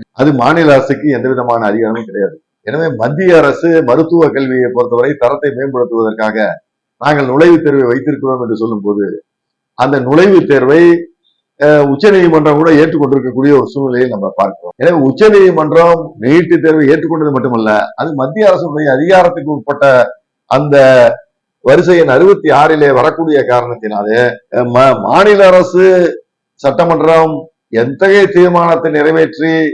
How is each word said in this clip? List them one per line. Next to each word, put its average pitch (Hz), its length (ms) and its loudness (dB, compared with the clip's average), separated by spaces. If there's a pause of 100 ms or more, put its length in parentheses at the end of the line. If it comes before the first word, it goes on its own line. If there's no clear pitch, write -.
(120)
அது 147 200 0
மாநில 147 400 2
அரசுக்கு 139 380 0
எந்த 127 180 -4
விதமான 120 380 -4
அதிகாரமும் 110 380 -4
கிடையாது. 98 380 -8 (200)
எனவே 147 340 -6
மத்திய 151 400 0
அரசு 160 480 2
மருத்துவ 160 440 0
கல்வியை 127 440 -4
பொறுத்தவரை 123 460 -2
தரத்தை 143 320 -2
மேம்படுத்துவதற்காக 113 960 -4 (520)
நாங்கள் 143 280 -2
நுழைவுத் 156 360 2
தேர்வை 139 200 0
வைத்திருக்கிறோம் 131 600 -4
என்று 113 140 -6
சொல்லும் 110 260 -6
போது 101 400 -4 (520)
அந்த 135 260 -2
நுழைவுத் 160 460 2
தேர்வை, 139 360 2 (800)
அஹ், 147 280 2
உச்ச 143 220 0
நீதிமன்றம் 160 460 2
கூட 165 140 2
ஏற்றுக்கொண்டிருக்கக்கூடிய 139 840 0
ஒரு 127 140 2
சூழ்நிலையை 127 440 -4
நம்ம 98 260 -8
பார்க்கிறோம். 95 400 -6
எனவே 170 200 -2
உச்ச 143 320 2
நீதிமன்றம் 165 920 2
நீட் 160 420 0
தேர்வை 156 260 2
ஏற்றுக்கொண்டது 160 420 -2
மட்டுமல்ல, 113 540 -2 (120)
அது 151 180 -8
மத்திய 156 360 -2
அரசுடைய 151 420 -2
அதிகாரத்துக்கு 170 600 0
உட்பட்ட 135 540 0 (400)
அந்த 143 300 0 (840)
வரிசை 170 380 2
எண் 156 100 2
அறுபத்தி 156 420 2
ஆறிலே 147 420 2
வரக்கூடிய 151 560 0
காரணத்தினாலே, 113 720 -4 (300)
அஹ், 123 160 -4
மா-, 123 320 2
மாநில 190 480 2
அரசு 180 720 2 (360)
சட்டமன்றம் 160 920 0 (200)
எத்தகைய 180 580 0
தீர்மானத்தை 170 640 0
நிறைவேற்றி 156 600 0 (240)